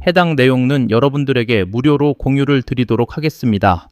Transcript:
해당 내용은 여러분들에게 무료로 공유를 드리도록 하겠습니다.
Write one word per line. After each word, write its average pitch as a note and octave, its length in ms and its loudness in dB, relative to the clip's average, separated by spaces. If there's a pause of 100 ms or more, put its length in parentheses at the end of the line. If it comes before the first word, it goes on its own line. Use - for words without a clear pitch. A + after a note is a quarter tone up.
해당 F3 280 2
내용은 B2+ 540 2
여러분들에게 B2 760 0
무료로 C#3 480 0
공유를 C#3 480 0
드리도록 A#2+ 560 -2
하겠습니다. G#2+ 760 0